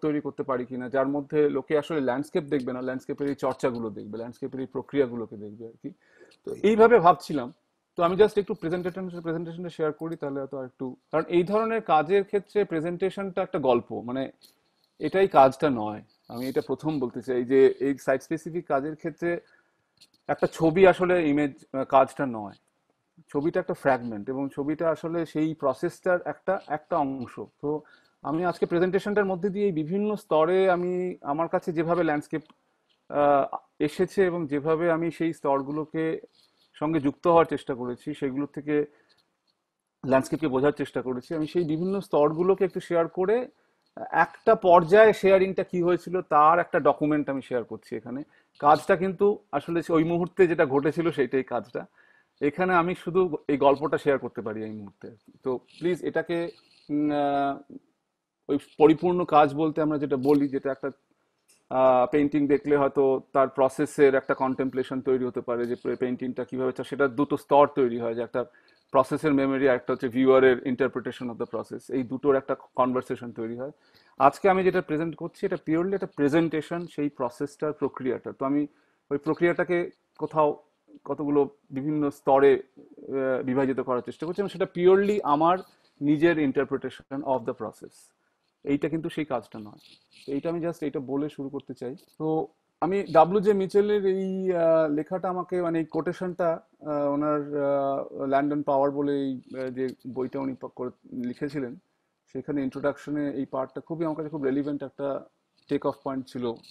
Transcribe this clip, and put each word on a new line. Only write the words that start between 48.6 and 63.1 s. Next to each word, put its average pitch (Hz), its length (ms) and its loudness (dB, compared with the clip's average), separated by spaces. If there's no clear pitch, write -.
কিন্তু 190 420 0
আসলে 165 380 -2
ওই 160 140 4
মুহূর্তে 170 440 2
যেটা 165 180 2
ঘটেছিল 147 460 0
সেইটাই 135 320 0
কাজটা। - 420 -8
এখানে 180 320 0
আমি 175 220 2
শুধু 175 420 0
এই 147 100 2
গল্পটা 139 400 2
share 139 220 2
করতে 120 220 -10
পারি 110 220 -8
এই 110 80 -10
মুহূর্তে। 104 400 -16
তো 127 140 -2
please 165 460 -6
এটাকে, 165 480 -4
উম, 147 220 0
আহ, 139 640 -2
ওই 143 100 -2
পরিপূর্ণ 175 460 4
কাজ 151 300 4
বলতে 156 280 -2
আমরা 151 160 0
যেটা 139 200 -2
বলি, 143 300 2
যেটা 135 240 -6
একটা, 135 200 -8
আহ, 127 420 4
painting 143 360 2
দেখলে 143 300 2
হয়তো 135 440 2